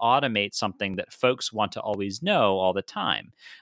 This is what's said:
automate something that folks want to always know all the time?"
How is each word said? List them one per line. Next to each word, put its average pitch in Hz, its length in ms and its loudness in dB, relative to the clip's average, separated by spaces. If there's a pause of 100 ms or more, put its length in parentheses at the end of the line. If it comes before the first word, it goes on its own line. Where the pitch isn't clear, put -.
automate 117 540 2
something 98 400 -2
that - 180 -6
folks 127 400 0
want 107 200 0
to 113 80 -8
always 101 400 -4
know 143 360 4
all 92 160 4
the 98 80 -2
time?" 90 500 -4 (300)